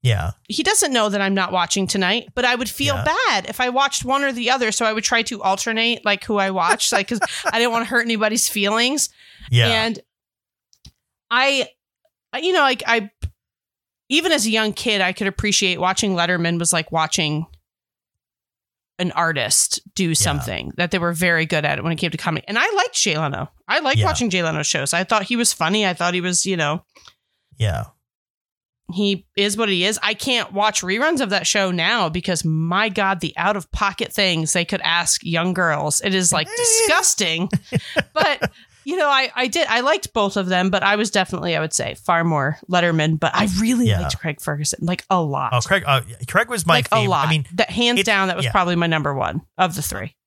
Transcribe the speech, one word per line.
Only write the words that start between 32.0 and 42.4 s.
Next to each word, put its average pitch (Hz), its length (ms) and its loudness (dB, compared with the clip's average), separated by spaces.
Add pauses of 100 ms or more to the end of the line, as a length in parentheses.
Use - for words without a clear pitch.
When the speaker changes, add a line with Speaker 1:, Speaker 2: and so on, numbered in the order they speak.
Speaker 2:
because, 170 380 -2
my 165 420 2
God, 190 320 0
the 165 160 -4
out-of-pocket 196 800 -2
things 175 400 0
they 175 100 2
could 190 180 -4
ask 170 420 0
young 170 300 0
girls. 151 480 0
It 190 120 0
is, 180 180 4
like, 156 220 0
Speaker 1:
<laughs> - 20 -8
Speaker 2:
disgusting. 349 920 2 (640)
But, - 380 0 (320)
you 285 120 -4
know, 302 140 2
I, 262 260 2
I 254 120 0
did. 320 200 0
I 226 120 2
liked 302 340 0
both 202 240 0
of 190 80 0
them, 185 240 2
but 185 140 0
I 202 140 2
was 214 120 0
definitely, 180 460 -2
I 151 60 0
would 160 120 -4
say, - 220 -4
far 170 280 0
more 151 360 0 (100)